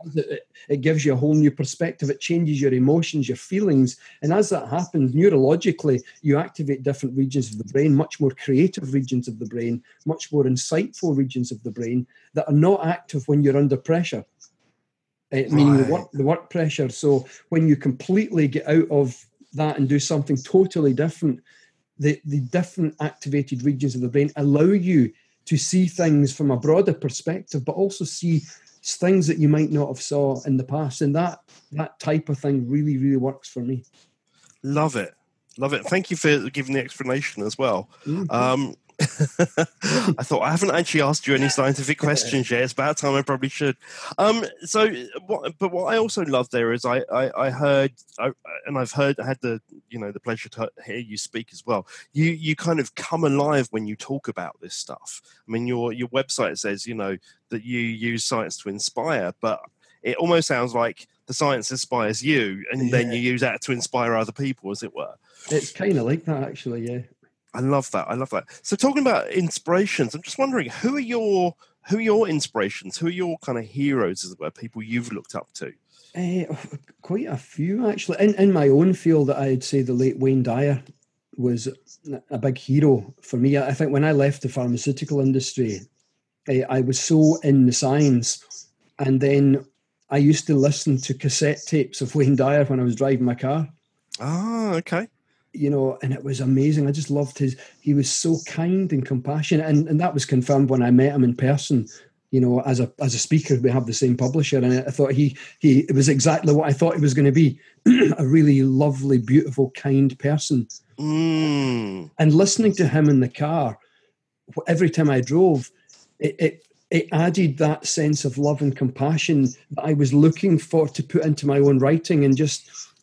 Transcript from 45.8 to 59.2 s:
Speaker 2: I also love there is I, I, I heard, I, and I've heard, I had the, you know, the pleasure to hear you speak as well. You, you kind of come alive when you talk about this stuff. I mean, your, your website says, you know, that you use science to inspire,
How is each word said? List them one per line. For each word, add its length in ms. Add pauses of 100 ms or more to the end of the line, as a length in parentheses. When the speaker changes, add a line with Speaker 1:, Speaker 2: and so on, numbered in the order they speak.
Speaker 2:
I 40
also 280
love 240
there 240
is 120
I, 140 (120)
I, 200 (160)
I 20
heard, 440 (260)
I, 120 (340)
and 120
I've 140
heard, 280
I 60
had 160
the, 200 (280)
you 100
know, 120
the 80
pleasure 300
to 200 (160)
hear 120
you 200
speak 360
as 120
well. 220 (260)
You, 120
you 300
kind 240
of 160
come 280
alive 480
when 160
you 80
talk 320
about 340
this 140
stuff. 460 (260)
I 40
mean, 160
your, 260
your 160
website 480
says, 280
you 100
know, 220 (320)
that 140
you 160
use 460
science 320
to 120
inspire, 720